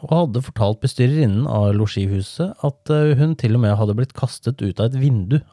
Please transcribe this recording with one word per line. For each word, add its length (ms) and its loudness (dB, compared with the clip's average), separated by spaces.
og 60 -12
hadde 340 0
fortalt 380 -2
bestyrerinnen 680 0
av 280 0
losjihuset 800 -2
at, 260 -4
eh, 240 2
hun 220 2
til 180 0
og 60 2
med 160 2
hadde 180 0
blitt 200 -4
kastet 480 -6
ut 180 -4
av 60 2
et 140 -2
vindu 420 2